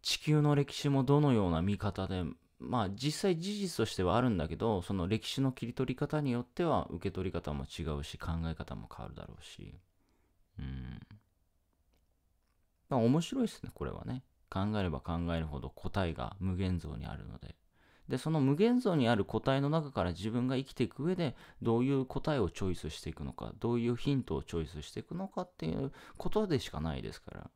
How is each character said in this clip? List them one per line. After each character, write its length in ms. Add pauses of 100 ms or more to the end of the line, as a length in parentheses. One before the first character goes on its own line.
地 160
球 240
の 120
歴 200
史 140
も 140
ど 180
の 120
よ 160
う 20
な 120
見 160
方 280
で、 180 (360)
ま 220
あ、 80
実 320
際 160
事 200
実 200
と 80
し 100
て 60
は 140
あ 40
る 100
ん 60
だ 120
け 80
ど、 260
そ 120
の 140
歴 200
史 120
の 120
切 140
り 80
取 200
り 20
方 240
に 100
よ 120
っ 20
て 200
は、 260
受 200
け 0
取 200
り 20
方 200
も 120
違 180 (160)
う 60
し、 140
考 120 (160)
え 80
方 220
も 180
変 100
わ 40
る 80
だ 100
ろ 140
う 40
し。 300 (840)
う 40
ん。 380 (1900)
ま 100
あ、 20
面 200
白 220
い 40
っ 20
す 160
ね、 100
こ 120
れ 40
は 140
ね。 180 (280)
考 160 (120)
え 60
れ 60
ば 100
考 120 (220)
え 60
る 60
ほ 120
ど 120
答 380
え 60
が 240
無 160
限 240
像 180
に 100
あ 100
る 100
の 120
で。 180 (520)
で、 100
そ 120
の 100
無 140
限 260
像 160
に 120
あ 80
る 80
答 320
え 40
の 100
中 200
か 140
ら 60
自 200
分 160
が 100
生 140
き 40
て 100
い 40
く 140
上 140
で、 200 (260)
ど 160
う 60
い 80
う 120
答 300
え 40
を 120
チ 120
ョ 80
イ 60
ス 140
し 100
て 100
い 40
く 100
の 80
か、 260
ど 160
う 60
い 80
う 80
ヒ 180
ン 80
ト 140
を 60
チ 140
ョ 60
イ 40
ス 160
し 100
て 80
い 40
く 100
の 120
か 160
っ 140
て 100
い 80
う 180 (260)
こ 120
と 160
で 120
し 100
か 120
な 160
い 60
で 100
す 100
か 100
ら。 240